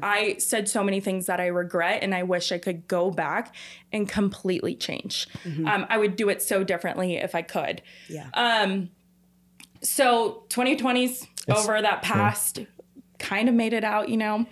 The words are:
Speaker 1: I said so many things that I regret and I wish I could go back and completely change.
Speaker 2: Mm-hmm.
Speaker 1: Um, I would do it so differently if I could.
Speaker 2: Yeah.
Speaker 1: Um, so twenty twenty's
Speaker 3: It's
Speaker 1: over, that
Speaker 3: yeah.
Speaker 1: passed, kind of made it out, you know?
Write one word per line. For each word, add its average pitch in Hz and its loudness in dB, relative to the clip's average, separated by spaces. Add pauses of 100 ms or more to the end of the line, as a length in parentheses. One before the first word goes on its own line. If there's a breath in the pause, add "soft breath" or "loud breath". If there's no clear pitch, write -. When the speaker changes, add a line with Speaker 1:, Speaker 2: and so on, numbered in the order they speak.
Speaker 1:
I 208 2
said 214 -2
so 208 0
many 196 0
things 190 -4
that 180 0
I 180 0
regret 175 0
and 190 0
I 180 0
wish 180 0
I 175 -2
could 175 -6
go 180 2
back 170 -2 (400 loud breath)
and 208 -2
completely - -2
change. - -6 (160)
Speaker 2:
Mm-hmm. 156 -4
Speaker 1:
Um, 151 0
I 226 2
would 208 2
do 208 0
it - 0
so 190 2
differently 180 -2
if - -4
I 170 0
could. 170 -4 (260 loud breath)
Speaker 2:
Yeah. 151 -12
Speaker 1:
Um, 202 2 (920)
so 240 2
twenty 254 2
twenty's 247 0 (220)
Speaker 3:
It's 214 4
Speaker 1:
over, 214 2
that 208 2
Speaker 3:
yeah. 175 -2
Speaker 1:
passed, 202 2 (580)
kind 220 0
of 247 4
made 226 2
it 226 0
out, 214 2
you 226 0
know? 220 0